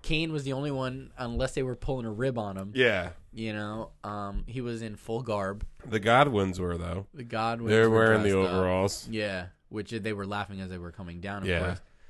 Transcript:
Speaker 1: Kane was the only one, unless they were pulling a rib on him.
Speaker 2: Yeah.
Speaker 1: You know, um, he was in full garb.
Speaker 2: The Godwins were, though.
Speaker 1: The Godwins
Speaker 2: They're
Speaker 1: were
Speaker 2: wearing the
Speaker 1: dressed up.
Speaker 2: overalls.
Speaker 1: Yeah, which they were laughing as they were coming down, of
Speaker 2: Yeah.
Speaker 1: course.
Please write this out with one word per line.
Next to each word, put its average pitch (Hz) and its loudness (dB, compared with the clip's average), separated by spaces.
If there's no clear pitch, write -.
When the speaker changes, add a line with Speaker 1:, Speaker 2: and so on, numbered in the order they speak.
Speaker 1:
Kane 160 0
was 147 -4
the 135 -4
only 143 -4
one, 131 -6
unless 123 -2
they 143 -2
were 123 -4
pulling 127 -4
a 110 -6
rib 120 -2
on 101 -4
him. 98 -8
Speaker 2:
Yeah. 101 2
Speaker 1:
You 110 -6
know, 107 -6
um, 101 -4
he 117 -8
was 117 -6
in 107 -8
full 117 -6
garb. 104 -2
Speaker 2:
The 110 -2
Godwins 104 4
were, 87 -2
though. 87 -6
Speaker 1:
The 135 -12
Godwins 117 -2
Speaker 2:
They're 110 8
Speaker 1:
were 110 6
Speaker 2:
wearing 110 8
the 101 6
Speaker 1:
dressed 95 4
up. 87 -2
Speaker 2:
overalls. 95 2
Speaker 1:
Yeah, 101 -4
which 104 -8
they 107 -4
were 101 -6
laughing 101 -6
as 95 -6
they 90 -8
were 87 -10
coming 87 -10
down, 98 -6
of 95 -2
Speaker 2:
Yeah. 87 2
Speaker 1:
course. 87 -2